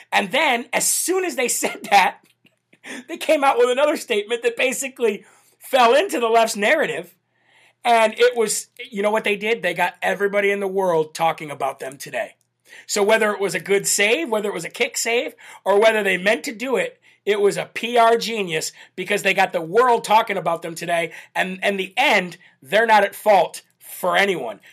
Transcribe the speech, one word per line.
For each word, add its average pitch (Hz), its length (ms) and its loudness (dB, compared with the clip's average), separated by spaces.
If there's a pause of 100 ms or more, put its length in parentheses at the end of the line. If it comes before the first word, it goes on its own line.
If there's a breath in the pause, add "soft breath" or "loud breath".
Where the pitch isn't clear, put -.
(120)
And 202 180 0
then 262 440 0
as - 120 -2
soon 370 380 -2
as 302 120 -6
they 247 120 -2
<laughs> - 0 -
said - 420 -6
that, 202 280 4 (880 loud breath)
they 330 80 -10
came 311 260 0
out 269 140 4
with 240 140 4
another 294 260 2
statement 220 460 -4
that 233 160 -2
basically 254 640 -2 (340 soft breath)
fell 247 360 4
into 320 260 0
the 233 80 2
left's 226 260 2
narrative. 202 640 -2 (640 soft breath)
And 226 360 2
it 240 180 4
was, 214 320 -2 (220)
you 202 120 -6
know 208 80 0
what 214 140 -2
they 208 120 0
did? 208 260 -4
They 175 120 -2
got 175 260 -2
everybody 196 500 0
in 202 100 -2
the 196 80 -4
world 175 460 0
talking 160 360 -4
about 139 300 -6
them 139 180 -12
today. 120 380 -10 (500 loud breath)
So 208 160 -2
whether 214 300 4
it 190 80 -8
was 185 140 -2
a 180 60 -6
good 196 260 0
save, 240 440 0
whether 214 180 -2
it 202 60 -6
was 170 100 -8
a 165 60 -12
kick - 260 -4
save, 233 380 -2 (300 loud breath)
or 196 140 4
whether 220 240 4
they 190 140 0
meant 202 280 -2
to 285 80 -8
do 233 240 -4
it, 170 220 -4 (260 soft breath)
it 202 160 0
was 196 160 2
a 160 100 -6
P 233 300 -6
R 233 200 6
genius 185 560 -4 (240 loud breath)
because 185 260 -2
they 190 120 0
got 185 180 0
the 175 80 -2
world 226 440 2
talking 208 320 2
about 170 260 -4
them 165 120 -10
today. 170 380 -4 (220 loud breath)
And 185 280 -4
in 202 140 -2
the 190 200 -8
end, 208 400 0 (260 soft breath)
they're 196 240 2
not 214 180 6
at 202 100 -2
fault - 480 2 (160)
for - 380 -4
anyone. 160 440 -2 (120)